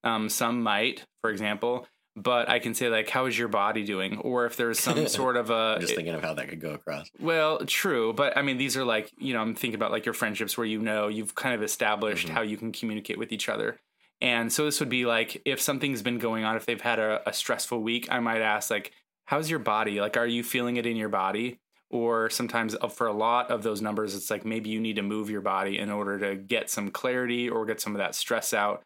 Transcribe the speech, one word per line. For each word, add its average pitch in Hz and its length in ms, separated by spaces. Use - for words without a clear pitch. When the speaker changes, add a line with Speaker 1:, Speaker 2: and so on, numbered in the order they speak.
Speaker 1:
Um, 110 240
some 120 340
might, 110 440
for 113 80
example, 107 580
but 120 320
I 123 100
can 117 140
say, 123 160
like, 110 200
"How 131 160
is 117 140
your 120 80
body 104 380
doing?" 98 320
Or 123 280
if 117 120
there's 117 200
some 151 300
Speaker 2:
<laughs> - 120
Speaker 1:
sort 127 180
of 117 140
a 110 240
Speaker 2:
I'm - 60
just - 140
thinking 82 200
of 78 60
how 80 120
that - 160
could 82 100
go 78 140
across. 76 440
Speaker 1:
Well, 156 420
true. 120 520
But 131 260
I 143 40
mean, 135 160
these 131 180
are, 135 80
like, 110 340
you 135 160
know, 117 60
I'm 110 160
thinking 113 200
about, 107 160
like, 110 140
your 117 80
friendships 107 440
where, 117 100
you 107 140
know, 107 260
you've 107 260
kind 127 220
of 107 80
established 104 640
Speaker 2:
Mm-hmm. 80 80
Speaker 1:
how 117 60
you 107 160
can 110 160
communicate 107 440
with 110 140
each 107 160
other. 110 320
And 117 320
so 151 140
this 147 160
would 135 80
be, 123 160
like, 117 400
if 135 160
something's 135 400
been 120 180
going 113 240
on, 110 140
if 110 80
they've 113 140
had 117 200
a, 110 260
a 104 60
stressful - 500
week, 117 300
I 127 80
might 113 220
ask, 107 280
like, 104 220
"How's 151 220
your 160 100
body? 107 420
Like, 104 160
are 120 100
you 120 160
feeling 120 320
it 117 100
in 113 120
your 107 100
body?" 104 500
Or 113 400
sometimes, 113 500
uh, 120 60
for 117 200
a 104 60
lot 117 380
of - 100
those 107 180
numbers, 107 360
it's 98 160
like, 107 120
maybe 110 280
you 110 100
need 110 140
to 101 80
move 104 260
your 104 120
body 98 360
in 104 140
order 101 280
to 98 160
get 98 340
some 101 200
clarity 123 580
or 113 180
get 107 140
some 107 140
of 101 60
that 95 160
stress - 400
out. 104 300